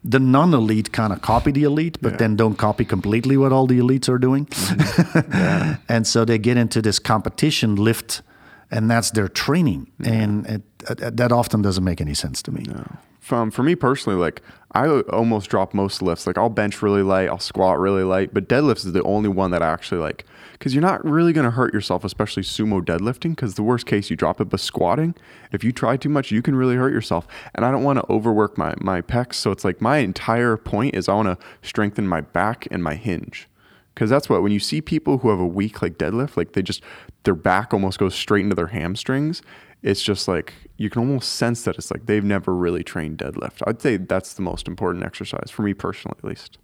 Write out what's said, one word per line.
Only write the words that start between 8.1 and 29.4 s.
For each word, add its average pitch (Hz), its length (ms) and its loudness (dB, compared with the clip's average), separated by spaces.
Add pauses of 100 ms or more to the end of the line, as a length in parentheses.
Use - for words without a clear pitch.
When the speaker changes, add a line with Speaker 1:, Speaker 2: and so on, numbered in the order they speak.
Speaker 1:
and 110 200 0
that's 117 200 2
their 104 180 0
training. 139 720 0
Speaker 2:
Yeah. 117 120 0
Speaker 1:
And 104 340 0
it, 107 160 -6 (260)
it, 117 300 -6
that 120 120 2
often 117 320 2
doesn't 95 220 2
make 90 160 0
any 73 140 -4
sense 69 300 -6
to - 60 -10
me. - 160 -8
Speaker 2:
No. - 180 -10 (360)
From, 117 300 -2
for 123 120 -4
me 170 140 2
personally, 117 420 0
like, 82 240 -2 (300)
I 131 160 2 (240)
almost 110 380 0
drop 98 240 0
most 98 280 0
lifts. 85 240 -2
Like, 90 120 -2
I'll 113 100 2
bench 104 340 -2
really 101 200 4
light, 95 260 2
I'll 92 100 -4
squat 92 400 2
really 95 240 2
light, 92 300 0
but 98 160 -2
deadlifts 127 380 2
is 87 60 -4
the 90 100 2
only 104 260 0
one 95 220 0
that 85 120 0
I 80 60 2
actually 85 320 -4
like, - 240 -6 (340)
'cause 131 160 -4
you're 147 80 4
not 185 220 0
really 165 280 4
gonna 143 180 2
hurt 120 240 0
yourself, 92 300 -2
especially 101 380 -4
sumo 107 420 0
deadlifting, 117 520 -2
'cause 104 180 -6
the 107 80 -4
worst 120 240 0
case, 101 240 0
you 85 60 -2
drop 87 240 -2
it. 98 80 0
But - 120 -2
squatting, 143 540 0 (380)
if 98 120 -4
you 117 80 2
try 123 240 0
too 143 120 -4
much, 143 240 -2
you 110 100 0
can 143 140 0
really 127 200 2
hurt 127 160 2
yourself. 87 340 -2 (280)
And 110 100 -2
I 127 60 2
don't 131 140 0
wanna 139 240 2
overwork 107 500 2
my, 78 220 -2
my 92 220 -2
pecs, 123 320 -2
so - 180 -2